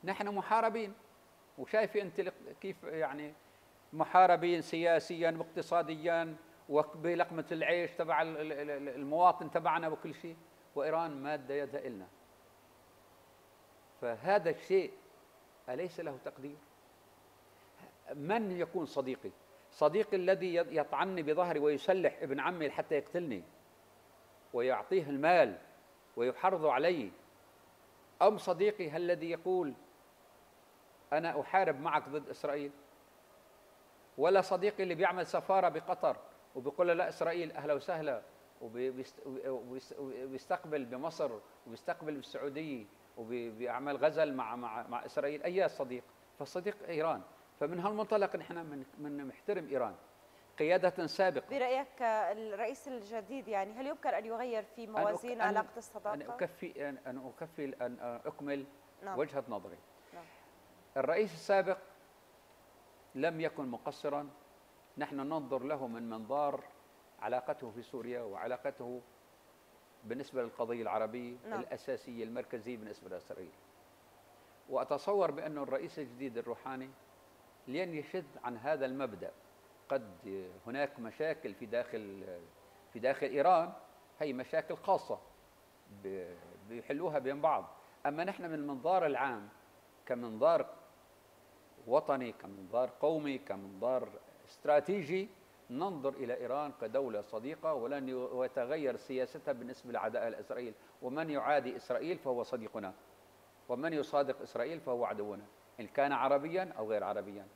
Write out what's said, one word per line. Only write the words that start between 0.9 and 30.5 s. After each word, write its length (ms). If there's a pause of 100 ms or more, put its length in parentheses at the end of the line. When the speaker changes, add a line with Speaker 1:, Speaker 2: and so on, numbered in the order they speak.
Speaker 1:
وشايفة 440
أنت 200
لق-، 400
كيف 220
يعني 500 (600)
محاربين 680
سياسيًا 720
واقتصاديًا 1040 (340)
وبلقمة 840
العيش 400
تبع 300
ال-، 160
ال-، 320
ال-، 200
المواطن 600
تبعنا 360
وكل 280
شيء. 220 (380)
وإيران 480
مادة 300
يدها 340
إلنا. 200 (1900)
فهذا 480
الشيء 440 (760)
أليس 300
له 260
تقدير؟ 320 (1600)
من 380
يكون 340
صديقي؟ 440 (420)
صديقي 460
الذي 460
يط-، 60
يطعني 540
بظهري 360
ويسلح 640
ابن 180
عمي 300
حتى 260
يقتلني 480 (1120)
ويعطيه 560
المال 480 (600)
ويحرض 480
علي، 460 (1120)
أم 160
صديقي 600
الذي 340
يقول: 420 (1400)